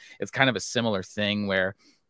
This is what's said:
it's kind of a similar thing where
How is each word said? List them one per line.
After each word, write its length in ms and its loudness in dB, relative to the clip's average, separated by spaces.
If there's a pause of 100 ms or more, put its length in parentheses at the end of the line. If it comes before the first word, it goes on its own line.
(200)
it's 100 -6
kind 200 4
of 60 -2
a 40 -2
similar 420 0
thing 440 0
where 280 2 (340)